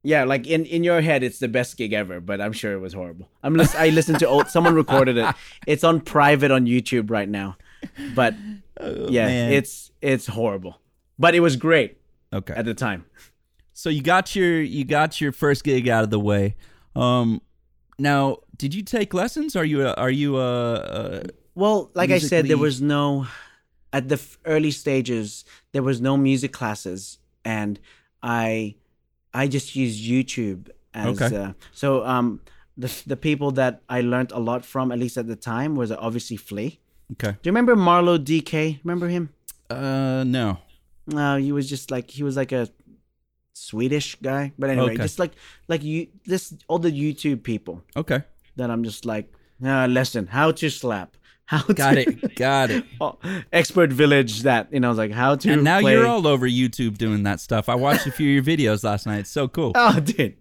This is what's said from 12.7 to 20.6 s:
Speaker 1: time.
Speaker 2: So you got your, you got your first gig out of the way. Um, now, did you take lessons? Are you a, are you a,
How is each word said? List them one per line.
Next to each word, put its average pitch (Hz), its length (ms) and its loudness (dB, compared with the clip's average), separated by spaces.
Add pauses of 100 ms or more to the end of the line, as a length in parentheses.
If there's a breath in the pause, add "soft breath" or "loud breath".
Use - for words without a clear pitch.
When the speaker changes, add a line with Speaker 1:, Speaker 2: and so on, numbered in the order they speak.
Speaker 1:
time. 98 300 -6 (680 soft breath)
Speaker 2:
So - 180 -6
you 151 120 0
got 185 340 2
your, 170 260 2
you 143 220 -4
got 151 360 0
your 143 120 0
first 143 320 0
gig 131 240 2
out 113 160 4
of 104 60 -2
the 107 100 0
way. 101 360 0 (380 soft breath)
Um, 123 460 2 (580)
now, 139 400 0 (180)
did 139 180 -4
you 202 80 -8
take 208 300 -4
lessons? 240 440 -2
Are 170 80 0
you 139 220 0
a, 113 80 0
are 127 160 0
you 143 280 0
a, 123 360 -2